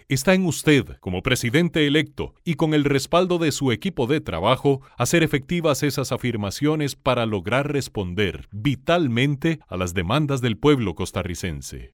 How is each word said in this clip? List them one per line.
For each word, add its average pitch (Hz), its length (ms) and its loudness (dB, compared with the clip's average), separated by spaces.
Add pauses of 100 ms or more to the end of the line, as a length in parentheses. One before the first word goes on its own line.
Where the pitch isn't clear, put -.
está 139 260 2
en 185 120 2
usted, 139 560 2
como 92 200 -4
presidente 143 640 2
electo, 143 480 -2 (120)
y 170 80 0
con 156 200 0
el 147 120 4
respaldo 170 520 2
de 165 140 0
su 131 220 0
equipo 135 340 -2
de 151 140 0
trabajo, 123 580 0 (180)
hacer 160 240 2
efectivas 151 640 0
esas 139 300 -2
afirmaciones 127 840 -2
para 123 300 0
lograr 110 480 -2
responder 90 800 -4
vitalmente 139 1120 0
a 90 80 -10
las 90 180 -2
demandas 131 460 0
del 117 180 -2
pueblo 127 380 2
costarricense. 87 1000 -8